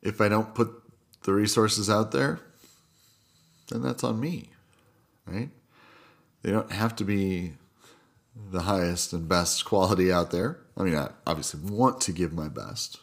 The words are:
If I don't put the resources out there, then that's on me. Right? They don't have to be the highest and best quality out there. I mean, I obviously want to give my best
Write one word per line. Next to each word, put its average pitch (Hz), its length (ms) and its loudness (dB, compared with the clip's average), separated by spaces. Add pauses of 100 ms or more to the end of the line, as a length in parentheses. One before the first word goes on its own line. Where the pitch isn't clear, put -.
If 110 200 -4
I 107 80 6
don't 110 260 0
put 117 160 2 (540)
the 95 100 2
resources 107 560 2
out 110 220 2
there, 139 260 0 (1300)
then 117 140 -6
that's 127 220 -4
on 113 160 -2
me. 160 320 -8 (760)
Right? 104 240 -8 (920)
They - 80 -2
don't 107 220 -2
have 110 240 -2
to 104 80 -4
be 95 500 -2 (960)
the 92 120 -2
highest 87 500 0
and 82 160 -4
best 87 360 2
quality 92 480 4
out 87 180 2
there. 110 300 -2 (160)
I - 60 -2
mean, 90 120 2
I 71 160 -2 (160)
obviously 76 340 -4
want 104 420 0
to 98 100 -2
give 82 200 -2
my 78 160 -6
best - 540 -10